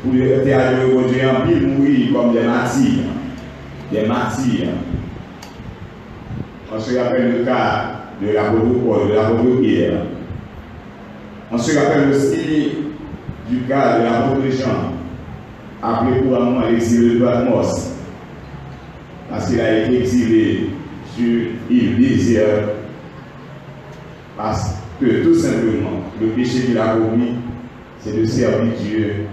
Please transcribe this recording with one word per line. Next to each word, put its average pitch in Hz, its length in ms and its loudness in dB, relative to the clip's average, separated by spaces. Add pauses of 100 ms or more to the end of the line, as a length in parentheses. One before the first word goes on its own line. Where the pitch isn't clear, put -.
Pour 127 100 0
te 131 360 4
adorer, 127 440 4
bon 127 140 4
Dieu, 127 200 2
en 127 200 2
pile 139 200 4
mourir 135 460 4
comme 120 200 4
des 117 100 4
martyrs. 120 600 2 (880)
Des 107 140 0
martyrs. - 640 0 (2000)
On 110 60 -4
se 123 180 0
rappelle 117 420 2
le 120 60 2
cas 127 440 0 (320)
de 104 100 0
l'apôtre 113 540 2
Paul, 107 240 2
de 104 40 2
l'apôtre 123 480 4
Pierre. - 400 2 (1500)
On 120 60 -2
se 147 200 2
rappelle 139 320 4
aussi 139 640 2 (760)
du 123 80 0 (100)
cas 127 320 2
de 117 60 2
l'apôtre 131 440 0
Jean, - 440 -2 (880)
appelé 127 400 0
couramment 123 400 2
à 113 80 0
l'exil 117 500 4
de 123 60 6
Patmos, 120 680 0 (1400)
parce 101 200 -4
qu'il 117 100 2
a 110 200 2
été 123 200 2
exilé 110 680 2 (460)
sur 117 260 2 (280)
île 123 280 4
déserte, 107 720 4 (1700)
parce - 380 -4 (240)
que - 240 2
tout 170 120 6
simplement, 107 680 0 (200)
le 113 60 2
péché 127 340 0
qu'il 120 160 2
a 110 160 2
commis, 113 420 2 (640)
c'est 107 160 -6
de 110 100 2
servir 117 540 2
Dieu 104 340 -2 (200)